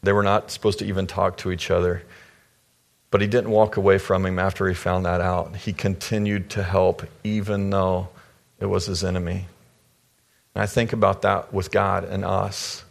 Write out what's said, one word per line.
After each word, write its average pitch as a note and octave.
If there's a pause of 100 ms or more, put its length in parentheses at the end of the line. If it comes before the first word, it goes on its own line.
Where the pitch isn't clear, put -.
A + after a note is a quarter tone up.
They G2
were G2+
not G2+
supposed -
to G2+
even F#2+
talk F#2
to -
each F2+
other. F2+ (1080)
But G2+
he G#2
didn't A#2
walk G#2+
away G2
from F#2
him F#2
after F#2+
he F2+
found F#2
that F2
out. F2+
He G2+
continued G#2
to G2+
help, F#2 (200)
even G2+
though F#2 (500)
it G#2
was F#2+
his F#2+
enemy. F2+ (1040)
And G2+
I G#2
think A2+
about G2
that G2
with F#2+
God F#2+
and G2
us. G2